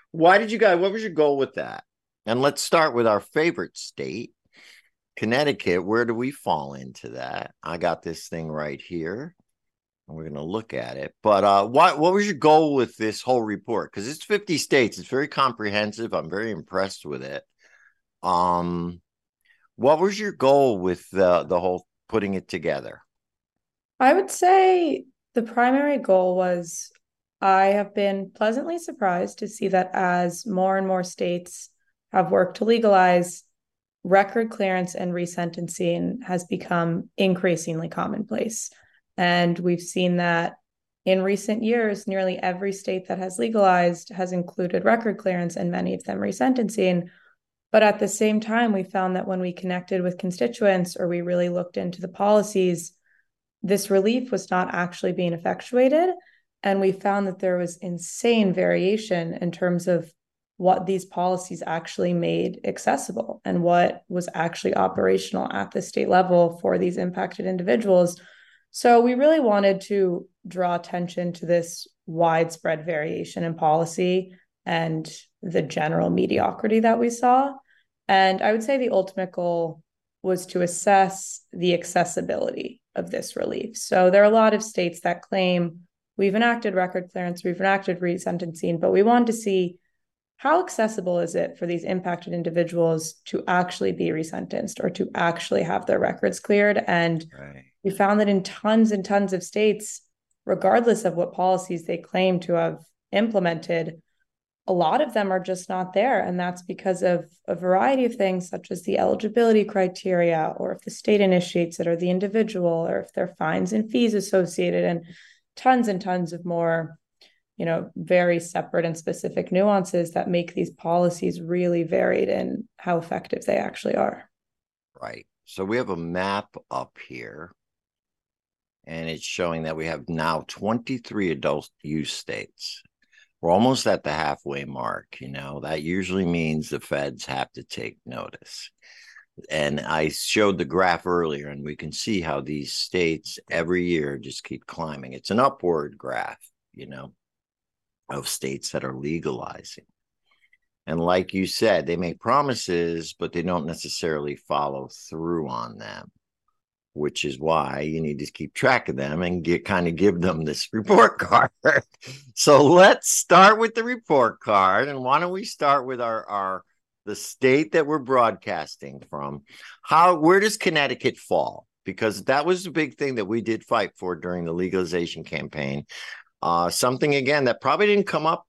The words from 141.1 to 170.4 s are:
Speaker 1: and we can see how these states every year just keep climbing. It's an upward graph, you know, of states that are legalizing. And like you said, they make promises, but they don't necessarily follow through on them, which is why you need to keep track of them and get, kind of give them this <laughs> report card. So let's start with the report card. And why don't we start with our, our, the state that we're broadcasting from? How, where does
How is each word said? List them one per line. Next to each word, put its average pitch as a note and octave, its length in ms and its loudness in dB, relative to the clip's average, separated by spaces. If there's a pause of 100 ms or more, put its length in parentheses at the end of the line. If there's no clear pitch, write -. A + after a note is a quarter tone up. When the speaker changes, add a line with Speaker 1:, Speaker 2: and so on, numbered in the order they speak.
Speaker 1:
and C#2+ 160 -12
we D2 140 -10
can D#2 160 -12
see G#2+ 260 -4
how D2+ 220 -4
these C#2+ 320 -8
states - 640 -2 (100)
every E2+ 360 -2
year D2+ 320 -2
just C2+ 260 -14
keep - 220 -14
climbing. C#2+ 480 -12
It's C2 180 -8
an G#2 80 2
upward F2 580 0
graph, A#1 420 -8 (340)
you - 140 -18
know, - 260 -16 (960)
of C#2 180 -8
states - 440 -8
that C#2+ 120 -6
are C2 140 -8
legalizing. D2 880 -8 (1000)
And D#2+ 140 -4
like F2+ 340 0
you F#2+ 120 0
said, F2+ 420 2
they E2+ 80 -2
make E2+ 240 -6
promises, F2+ 960 -2
but E2+ 140 -8
they E2+ 120 -4
don't E2+ 240 -2
necessarily D2+ 680 -6
follow C#2 540 -4 (200)
through E2 380 -4
on A#1 300 -10
them, G1+ 340 -16 (840)
which D2 300 -6
is C2+ 160 -6
why C#2+ 420 -2
you D#2 200 -4
need D2 180 -6
to D2 120 -10
keep - 240 -12
track C3 340 2
of C#2+ 80 -4
them D2 240 -4
and F2+ 220 -2
get, E2+ 220 0
kind F2+ 220 0
of E2 80 -2
give F2 240 2
them E2+ 240 0
this D2+ 260 -6
<laughs> - 40 -20
report G3 460 4
card. - 320 4 (840)
So D3 300 8
let's F3+ 440 8
start G3 500 6
with A3 160 0
the A#3 100 -2
report D#3 560 2
card. G2+ 480 4
And C3+ 140 -8
why C3+ 180 2
don't F3 100 -2
we F#3+ 140 -8
start C#3 400 0
with B2+ 160 -6
our, A2+ 260 -4
our, F#2+ 360 -4 (420)
the G#2 100 -8
state C3+ 580 0
that D#3+ 120 4
we're D3+ 140 -2
broadcasting F#2+ 1120 -2
from? C#2+ 320 -10 (400)
How, E3+ 320 6
where E3 240 6
does G#3 180 0